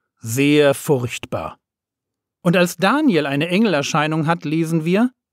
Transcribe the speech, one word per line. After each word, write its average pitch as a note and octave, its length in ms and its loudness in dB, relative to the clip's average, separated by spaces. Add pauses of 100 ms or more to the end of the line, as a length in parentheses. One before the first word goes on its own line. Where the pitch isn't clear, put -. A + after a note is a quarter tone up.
(200)
sehr C#3 540 2
furchtbar." A#2+ 840 -6 (840)
Und F3 160 2
als F3 180 0
Daniel G3+ 500 2
eine C#3+ 220 -2
Engelerscheinung D#3 800 0
hat, E3+ 160 -2
lesen D#3+ 400 -2
wir, G3 280 0 (220)